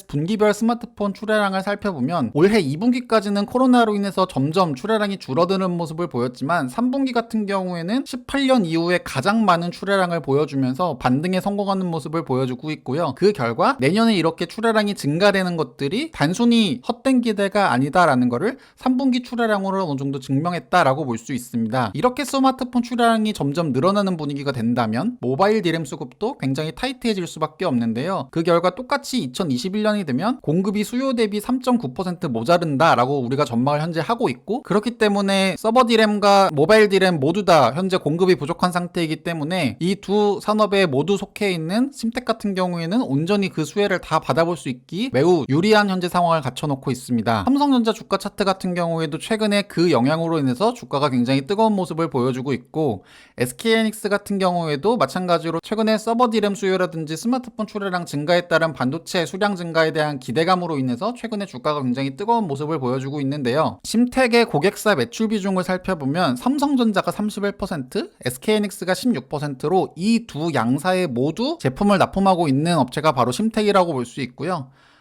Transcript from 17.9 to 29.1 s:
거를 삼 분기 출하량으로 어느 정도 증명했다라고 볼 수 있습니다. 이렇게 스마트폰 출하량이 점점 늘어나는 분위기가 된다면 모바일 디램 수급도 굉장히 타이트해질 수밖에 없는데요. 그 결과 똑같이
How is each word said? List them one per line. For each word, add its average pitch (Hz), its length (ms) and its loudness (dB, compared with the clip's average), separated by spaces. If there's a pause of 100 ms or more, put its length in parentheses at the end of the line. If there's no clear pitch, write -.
거를 156 300 -2 (180)
삼 254 220 0
분기 254 260 2
출하량으로 196 640 0
어느 143 100 -2
정도 139 220 -4
증명했다라고 156 880 0
볼 117 120 -2
수 139 160 -8
있습니다. 117 600 -2
이렇게 247 320 -2
스마트폰 262 580 0
출하량이 226 500 0
점점 147 380 -2
늘어나는 185 460 0
분위기가 143 340 -6
된다면 120 720 0
모바일 190 400 2
디램 165 240 -2
수급도 156 520 -8
굉장히 156 380 -4
타이트해질 233 500 -4
수밖에 156 380 -6
없는데요. 127 640 -2
그 165 140 -2
결과 170 320 2
똑같이 262 440 -4